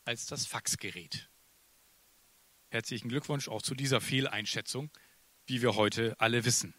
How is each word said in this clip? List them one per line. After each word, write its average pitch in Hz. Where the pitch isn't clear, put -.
als 117
das 147
Faxgerät." -
Herzlichen 117
Glückwunsch 143
auch 110
zu -
dieser 131
Fehleinschätzung, 127
wie 127
wir 117
heute 107
alle 113
wissen. 113